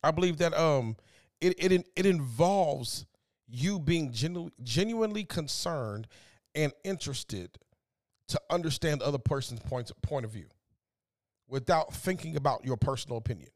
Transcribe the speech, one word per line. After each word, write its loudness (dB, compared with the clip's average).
I 4
believe 2
that, 4
um, 4
it, 4
it, 4
it 0
involves 2
you 0
being 2
genu-, -4
genuinely 0
concerned -4
and 2
interested -6
to -4
understand 0
the 0
other 0
person's -2
point, -6
point -2
of -8
view -12
without 2
thinking -4
about 0
your -2
personal -2
opinion. -8